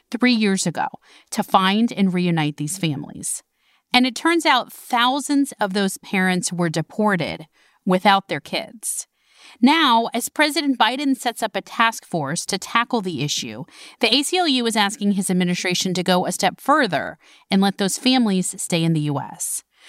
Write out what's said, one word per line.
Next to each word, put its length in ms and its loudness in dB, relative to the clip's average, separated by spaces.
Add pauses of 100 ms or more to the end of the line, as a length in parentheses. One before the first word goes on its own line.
(100)
three 240 2
years 320 0
ago 220 -4 (420)
to 140 -4
find 480 2
and 200 2
reunite 440 0
these 200 -6
families. 680 -6 (500)
And 100 4
it 120 -4
turns 280 0
out 280 0
thousands 880 0
of 140 -2
those 240 0
parents 540 -2
were 160 0
deported 800 -2 (400)
without 400 4
their 140 -4
kids. 680 -8 (540)
Now, 540 4
as 140 -4
President 500 0
Biden 380 2
sets 260 -4
up 140 -4
a 40 -2
task 460 -2
force 400 -4
to 120 -4
tackle 420 -2
the 220 -4
issue, 420 -6 (360)
the 140 2
A 80 2
C 160 -2
L 100 2
U 180 0
is 100 -2
asking 360 0
his 160 -2
administration 640 0
to 80 -2
go 220 2
a 80 -4
step 280 0
further 580 0 (320)
and 100 4
let 160 2
those 220 -2
families 640 2
stay 200 -2
in 100 2
the 80 2
U 200 -2
S. 420 -10 (260)